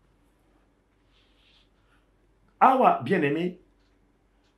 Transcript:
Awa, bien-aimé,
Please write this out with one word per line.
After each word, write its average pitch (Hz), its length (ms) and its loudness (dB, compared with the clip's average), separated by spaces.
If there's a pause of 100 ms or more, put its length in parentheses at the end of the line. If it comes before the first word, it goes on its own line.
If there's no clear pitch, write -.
(2500)
Awa, 247 440 2
bien-aimé, 160 560 -4 (1000)